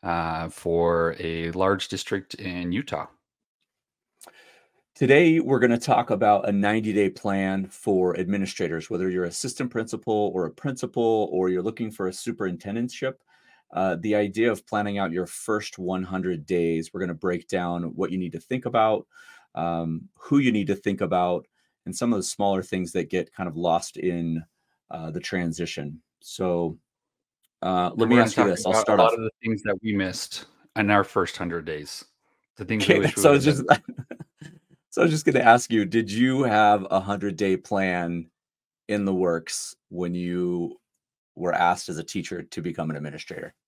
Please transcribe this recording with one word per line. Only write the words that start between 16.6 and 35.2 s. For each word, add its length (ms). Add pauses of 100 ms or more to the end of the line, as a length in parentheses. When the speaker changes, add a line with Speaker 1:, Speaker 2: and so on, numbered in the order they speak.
Speaker 2:
we're 60
gonna 120
break 360
down 340 (140)
what 160
you 40
need 160
to 80
think 240
about, 420 (480)
um, 600
who 240
you 140
need 160
to 80
think 240
about, 460 (380)
and 120
some 160
of 60
the 40
smaller 400
things 300
that 180
get 240
kind 140
of 80
lost 400
in, 480 (460)
uh, 200
the 100
transition. 800 (200)
So, 580 (840)
uh, 320
let 80
Speaker 1:
And 80
Speaker 2:
me 60
Speaker 1:
we're 60
Speaker 2:
ask 140
you 60
Speaker 1:
gonna 100
Speaker 2:
this. 120
Speaker 1:
talk 100
Speaker 2:
I'll 80
Speaker 1:
about 20
Speaker 2:
start 160
Speaker 1:
a 20
lot 120
Speaker 2:
off. 40
Speaker 1:
of 60
the 60 (120)
things 200
that 200
we 120
missed 500 (320)
in 140
our 120
first 360
hundred 260
days. 400 (520)
The 100
things 200
we 80
Speaker 2:
Okay, 60
Speaker 1:
wish 160
we 60
Speaker 2:
so 80
I 20
Speaker 1:
would've 140
Speaker 2:
was 100
just, 100
<laughs> 0
Speaker 1:
done. 400 (840)
Speaker 2:
so 100
I 40
was 60
just 140